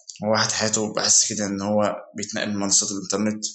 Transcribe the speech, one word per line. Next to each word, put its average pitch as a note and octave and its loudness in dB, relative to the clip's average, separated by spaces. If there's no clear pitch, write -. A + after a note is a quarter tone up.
هو G#2+ 2
واحد A2 2
حياته A2 0
بحس - 2
كده G2+ -2
إن G2 -4
هو G#2 2
بيتنقل G#2+ -4
من G#2 -2
منصات G2 2
الإنترنت، G#2 -2